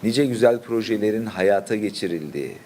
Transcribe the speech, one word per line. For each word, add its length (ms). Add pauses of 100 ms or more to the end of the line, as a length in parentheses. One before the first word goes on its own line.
nice 240
güzel 340
projelerin 640
hayata 500
geçirildiği 760 (140)